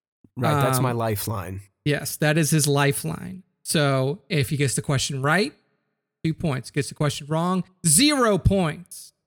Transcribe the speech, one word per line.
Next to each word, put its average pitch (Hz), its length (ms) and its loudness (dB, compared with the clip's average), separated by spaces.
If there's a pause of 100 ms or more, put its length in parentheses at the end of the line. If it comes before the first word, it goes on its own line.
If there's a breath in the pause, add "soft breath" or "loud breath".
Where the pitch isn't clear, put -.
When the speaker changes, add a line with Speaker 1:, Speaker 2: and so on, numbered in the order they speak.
(380)
Speaker 1:
Right, 139 240 2
that's 135 160 4
Speaker 2:
Um, 131 60 2
Speaker 1:
my 123 100 2
lifeline. 98 680 -4 (220)
Speaker 2:
Yes, 147 340 -2
that 151 200 2
is 156 140 2
his 147 160 4
lifeline. 147 760 -2 (180)
So 139 680 0
if 147 200 0
he 151 80 -4
gets 135 180 0
the - 60 -4
question 139 400 -4
right, 175 320 0 (720)
two 160 100 0
points. 131 380 -4
Gets 143 160 -4
the - 80 -14
question 147 320 -4
wrong, 170 380 -2 (200)
zero 233 520 4
points. 175 720 0 (160)